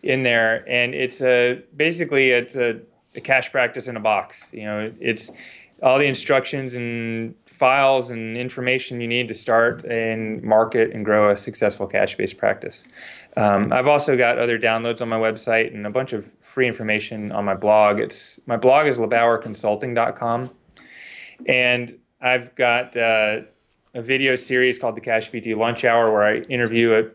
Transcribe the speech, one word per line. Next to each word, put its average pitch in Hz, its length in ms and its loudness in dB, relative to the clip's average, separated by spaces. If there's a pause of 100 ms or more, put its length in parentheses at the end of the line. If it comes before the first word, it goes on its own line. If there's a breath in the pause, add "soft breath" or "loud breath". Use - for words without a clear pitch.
in 131 220 -2
there. 113 440 2
And 123 260 -2
it's 131 280 -4
a, 123 400 2 (120)
basically, 147 580 0
it's 120 220 0
a, 120 240 -2 (360)
a 123 80 -14
cash 131 280 0
practice 123 380 -2
in 120 80 -10
a 110 40 -8
box. 104 520 -4
You 110 120 -14
know, 107 360 -6
it's - 320 -6 (500 loud breath)
all 131 160 4
the 143 60 4
instructions 135 720 -2
and 117 600 -6 (120)
files 135 640 2
and 113 260 -8
information 123 640 -4
you 117 80 -6
need 120 200 -2
to 110 60 -8
start 117 520 0
and 113 560 -4
market 110 500 2
and 107 100 -8
grow 104 280 4
a 101 60 2
successful 101 500 -4
cash-based 101 500 -2
practice. - 480 -4 (540 loud breath)
Um, 104 340 2
I've 127 140 2
also 143 320 2
got 123 180 4
other 120 220 0
downloads 113 420 -2
on 120 80 -6
my 113 100 -2
website 113 540 0
and 104 140 -10
a 107 40 -6
bunch 127 220 -2
of 104 180 -8 (100)
free - 260 -2
information 107 680 -4
on 104 140 -4
my 98 80 0
blog. 104 460 4
It's, - 460 -8
my 120 120 -2
blog 135 280 6
is 127 120 0
lebauer 117 420 2
consulting 110 540 -4
dot 117 220 0
com. 120 340 -4 (960 loud breath)
And 123 520 0 (220)
I've 127 340 0
got, 123 440 0
uh, 110 440 2 (520)
a 123 60 -8
video 131 360 0
series 127 420 0
called 113 180 -4
the 113 60 -14
Cash 110 280 -2
P 117 100 -8
T 110 140 -4
Lunch 117 300 -2
Hour, 117 260 4
where 107 120 4
I 107 160 2 (100)
interview 117 680 2